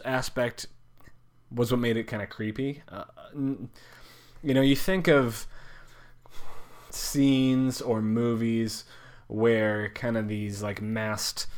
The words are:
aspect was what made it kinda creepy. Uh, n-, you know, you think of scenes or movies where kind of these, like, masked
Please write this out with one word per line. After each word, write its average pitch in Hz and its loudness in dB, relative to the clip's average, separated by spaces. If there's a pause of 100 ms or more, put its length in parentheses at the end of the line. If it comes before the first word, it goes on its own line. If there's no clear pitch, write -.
aspect 123 -2 (880)
was 120 2
what 123 2
made 117 2
it 113 -2
kinda 104 -6
creepy. 131 -6
Uh, - -12 (300)
n-, 135 -4 (760)
you 139 2
know, 135 8
you 135 6
think 185 2
of 127 4 (1400)
scenes 131 2
or 120 0
movies 113 0 (420)
where 107 2
kind 117 -2
of 107 -2
these, 104 -4
like, 101 -6
masked 107 -4 (120)